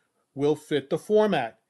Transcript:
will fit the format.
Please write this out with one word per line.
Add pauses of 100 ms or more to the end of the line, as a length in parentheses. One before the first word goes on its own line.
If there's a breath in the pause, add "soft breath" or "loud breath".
(340)
will
fit
the
format. (100)